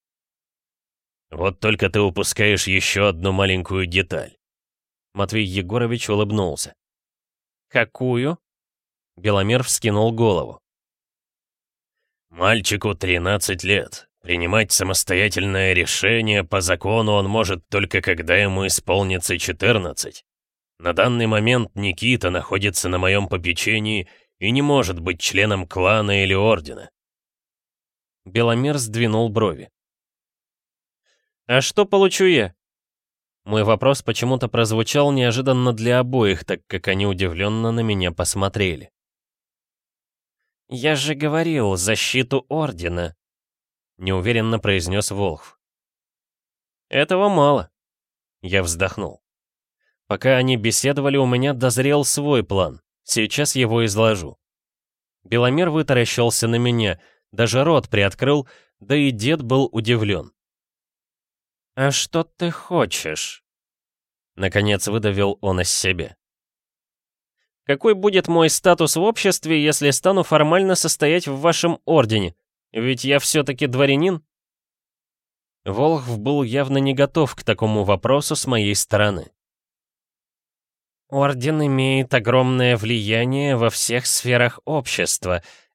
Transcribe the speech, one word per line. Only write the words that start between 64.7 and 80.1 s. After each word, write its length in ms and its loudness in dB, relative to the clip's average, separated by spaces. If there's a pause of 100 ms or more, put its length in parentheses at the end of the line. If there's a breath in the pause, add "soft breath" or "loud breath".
выдавил 520 0
он 200 0
из 100 -2
себя. 460 -2 (1500)
«Какой 300 2
будет 340 2
мой 200 4
статус 480 2
в 60 2
обществе, 600 0
если 280 2
стану 320 2
формально 520 4
состоять 520 0
в 140 -6
вашем 440 0
ордене? 500 2 (380)
Ведь 320 -4
я 140 2
всё-таки 480 -2
дворянин?» 580 2 (1400)
Волхв 520 -2
был 240 -2
явно 360 -2
не 160 0
готов 400 0
к 80 -16
такому 420 0
вопросу 520 0
с 100 -6
моей 280 0
стороны. 560 0 (1800)